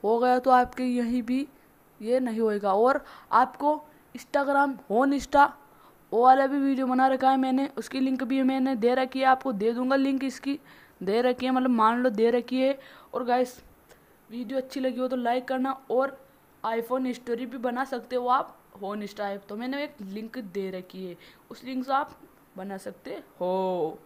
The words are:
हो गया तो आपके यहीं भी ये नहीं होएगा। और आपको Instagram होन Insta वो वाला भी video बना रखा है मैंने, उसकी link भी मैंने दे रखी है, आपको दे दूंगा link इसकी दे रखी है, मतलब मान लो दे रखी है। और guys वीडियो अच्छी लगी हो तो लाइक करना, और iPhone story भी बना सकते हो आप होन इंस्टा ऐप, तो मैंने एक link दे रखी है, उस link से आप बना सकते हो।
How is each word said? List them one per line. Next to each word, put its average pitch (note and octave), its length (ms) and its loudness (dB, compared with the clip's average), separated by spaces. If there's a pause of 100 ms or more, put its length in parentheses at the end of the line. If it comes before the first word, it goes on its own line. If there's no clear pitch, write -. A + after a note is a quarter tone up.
हो A3 160 2
गया B3 200 4
तो C4 120 4
आपके B3 340 4
यहीं B3 380 0
भी B3+ 240 -2 (540)
ये A#3 180 0
नहीं A#3 200 -4
होएगा। G#3 340 2
और B3+ 300 4 (300)
आपको C#4 480 2 (340)
Instagram C#4 600 0 (120)
होन C4 240 2
Insta C#4 320 4 (680)
वो A3+ 120 2
वाला C4 240 8
भी C#4 120 0
video C4+ 280 0
बना B3+ 200 4
रखा C4 220 2
है C4+ 80 2
मैंने, C4 320 0
उसकी - 300 -8
link C4 240 0
भी C4 200 0
मैंने C4 340 0
दे A#3+ 180 2
रखी C4 240 -2
है, C4 60 2
आपको C4 280 2
दे G#3+ 200 0
दूंगा B3+ 220 0
link C4+ 280 0
इसकी C4+ 360 -6 (420)
दे G3 200 0
रखी B3+ 240 0
है, B3+ 60 0
मतलब B3+ 200 0
मान A#3 320 2
लो B3+ 80 4
दे A3 200 2
रखी B3 300 -2
है। C4+ 160 2 (360)
और B3+ 120 -4
guys B3 360 -2 (680)
वीडियो A#3+ 300 -6
अच्छी C4 200 -8
लगी B3+ 200 -2
हो B3+ 80 -2
तो B3+ 80 -2
लाइक B3 320 -2
करना, C4 240 -2 (200)
और C4+ 280 0 (440)
iPhone A#3 500 -2
story A#3+ 320 -6
भी A#3+ 140 -12
बना A#3+ 260 -4
सकते A#3+ 300 -8
हो B3 140 -2
आप - 280 0 (240)
होन G#3 200 -8
इंस्टा G3+ 280 -8
ऐप, G3 200 -8
तो G#3 60 -10
मैंने C4 280 -6
एक D4 200 -10
link G#3+ 340 -12
दे G3 340 -8
रखी F#3 340 -12
है, F3 120 -12 (340)
उस - 120 -20
link B3+ 220 -6
से C4+ 80 -2
आप C#4+ 220 -2 (420)
बना F#3+ 220 -10
सकते - 320 -14 (280)
हो। F3+ 680 -2